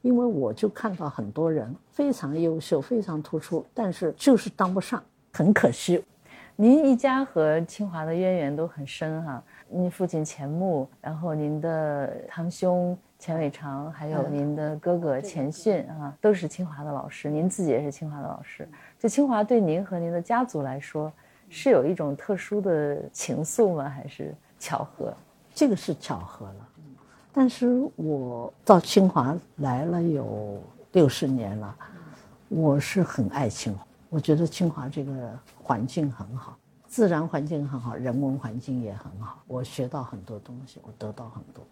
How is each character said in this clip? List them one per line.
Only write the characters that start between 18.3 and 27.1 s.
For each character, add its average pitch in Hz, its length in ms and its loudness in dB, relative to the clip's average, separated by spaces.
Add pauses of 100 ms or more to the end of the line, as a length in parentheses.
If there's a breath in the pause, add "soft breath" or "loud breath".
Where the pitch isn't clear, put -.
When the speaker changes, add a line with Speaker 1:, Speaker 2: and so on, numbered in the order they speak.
Speaker 2:
师。 - 240 -14 (320 loud breath)
就 226 120 0
清 285 180 4
华 214 160 4
对 233 160 6
您 175 260 2
和 180 140 -4
您 170 140 -2
的 170 80 0
家 240 240 0
族 160 160 -4
来 135 180 -4
说， 151 320 -6 (380 soft breath)
是 - 220 2
有 139 140 8
一 180 80 2
种 147 220 -4
特 190 220 -4
殊 208 240 -4
的 151 360 0 (140)
情 - 320 -4
愫 185 320 2
吗？ 143 140 -4
还 139 180 -12
是 - 260 -10 (260 soft breath)
巧 - 240 -4
合？ - 300 -8 (400)
Speaker 1:
这 285 160 4
个 196 60 4
是 - 180 -6
巧 - 240 -8
合 90 300 -14
了。 98 200 -18 (640 soft breath)